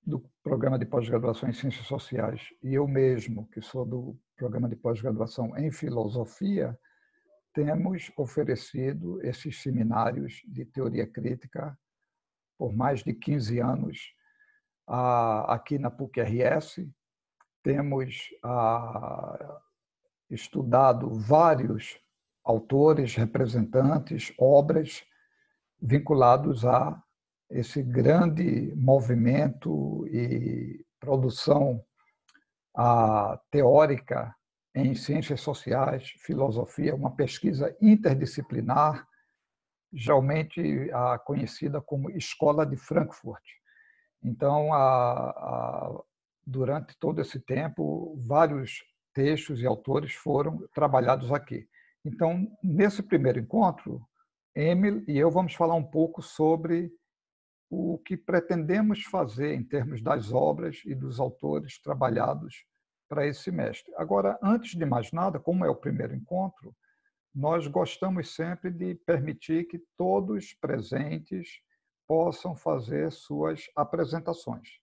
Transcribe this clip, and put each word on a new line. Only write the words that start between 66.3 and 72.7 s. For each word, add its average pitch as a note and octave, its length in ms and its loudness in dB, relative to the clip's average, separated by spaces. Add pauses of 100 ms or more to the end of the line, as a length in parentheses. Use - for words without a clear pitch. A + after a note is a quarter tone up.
nós D3+ 320 -2
gostamos F3+ 720 -4
sempre F3 340 -6
de F3 240 -6
permitir D#3+ 720 -2
que E3+ 160 -12 (160)
todos F#3+ 580 -2
presentes D3 1080 -6 (460)
possam E3 480 0
fazer D3 560 -4